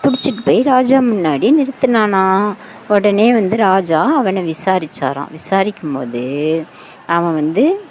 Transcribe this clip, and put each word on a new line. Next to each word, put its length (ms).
பிடிச்சிட்டு 440
போய் 160
ராஜா 380
முன்னாடி 520
நிறுத்தினானா. 1000
உடனே 460
வந்து 240
ராஜா 580
அவனை 380
விசாரிச்சாராம். 800
விசாரிக்கும் 640
போது 300
அவன் 280
வந்து 580